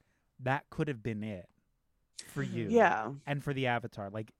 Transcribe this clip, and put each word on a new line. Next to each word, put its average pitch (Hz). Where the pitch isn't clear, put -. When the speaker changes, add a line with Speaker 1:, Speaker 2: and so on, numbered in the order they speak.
Speaker 1:
that 131
could 156
have 120
been 107
it 104
for 139
Speaker 2:
Mm-hmm. 120
Speaker 1:
you 202
Speaker 3:
Yeah. 175
Speaker 1:
and 143
for 143
the 131
Avatar. 113
Like, 110